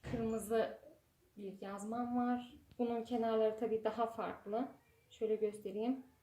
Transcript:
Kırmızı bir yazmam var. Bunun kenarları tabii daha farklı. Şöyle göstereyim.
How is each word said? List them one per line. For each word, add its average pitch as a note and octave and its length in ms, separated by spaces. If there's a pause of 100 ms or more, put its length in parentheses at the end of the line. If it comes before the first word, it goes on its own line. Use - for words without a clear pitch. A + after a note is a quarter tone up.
Kırmızı A3 760 (580)
bir G3 240
yazmam A3 560
var. B3 360 (260)
Bunun A#3 260
kenarları A3 540
tabii A3 240
daha A3+ 240
farklı. G#3+ 600 (420)
Şöyle A3 260
göstereyim. G#3+ 680 (200)